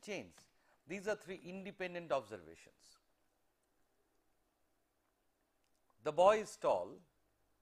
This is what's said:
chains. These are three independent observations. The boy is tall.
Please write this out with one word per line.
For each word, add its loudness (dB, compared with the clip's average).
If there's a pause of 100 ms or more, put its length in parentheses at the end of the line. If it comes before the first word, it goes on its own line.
chains. -8 (540)
These -8
are 0
three -14
independent -8
observations. -8 (3000)
The 0
boy 8
is -6
tall. 2 (720)